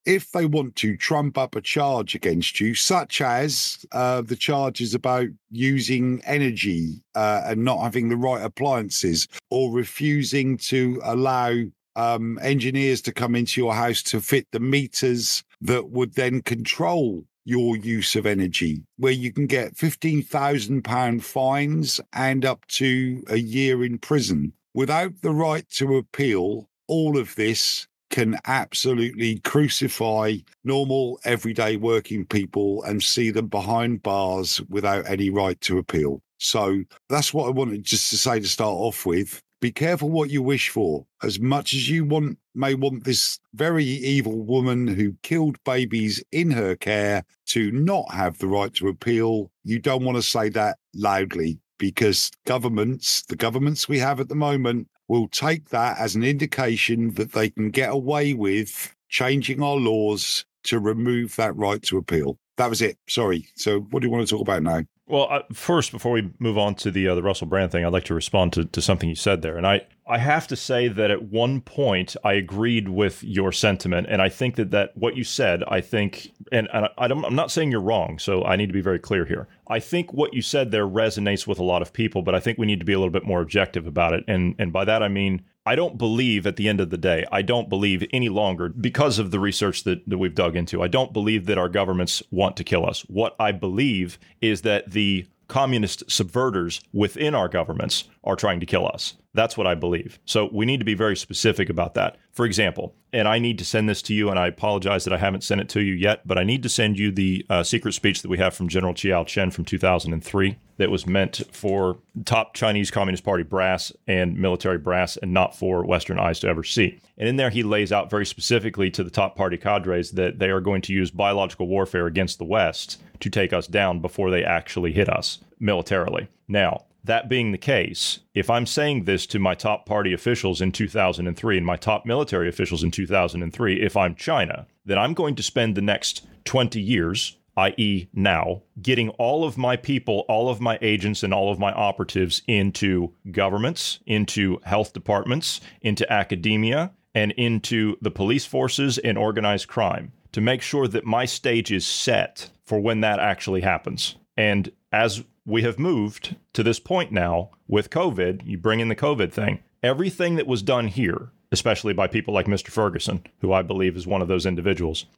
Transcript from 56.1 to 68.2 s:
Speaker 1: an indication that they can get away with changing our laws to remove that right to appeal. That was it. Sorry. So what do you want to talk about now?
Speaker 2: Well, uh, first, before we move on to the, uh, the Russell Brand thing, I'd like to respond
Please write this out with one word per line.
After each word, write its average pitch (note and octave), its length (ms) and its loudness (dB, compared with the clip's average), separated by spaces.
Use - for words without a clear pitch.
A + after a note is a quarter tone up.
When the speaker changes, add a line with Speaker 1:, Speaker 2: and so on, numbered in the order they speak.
Speaker 1:
an A2 80 2
indication A#2 920 0
that A2+ 180 -4
they A2 160 2
can G#2+ 200 -2
get B2+ 220 0
away C#3+ 420 0
with G#2+ 640 -2
changing C3+ 520 0
our C#3+ 140 0
laws G#2+ 720 0
to A#2 160 0
remove A2+ 560 0
that G#2+ 220 0
right G#2 240 0
to - 160 -2
appeal. D#2 400 0
That B2 140 2
was A2+ 120 -2
it. A2 160 0
Sorry. F#2 460 0
So G#2 260 0
what B2+ 200 -4
do B2+ 60 0
you A#2 40 0
want A#2 140 0
to G#2 80 -2
talk G#2+ 80 -2
about F#2+ 220 0
now? E2 200 0
Speaker 2:
Well, C#3 220 2
uh, C#3 120 0
first, E3 400 0
before A#2+ 220 -2
we G#2+ 160 0
move A2+ 180 0
on G#2 180 2
to G2+ 160 -4
the, F#2 180 2
uh, F2+ 60 4
the F2 80 0
Russell F#2 240 0
Brand F#2 260 0
thing, F2 100 2
I'd E2+ 80 2
like F2+ 140 0
to - 80 -4
respond F2 400 2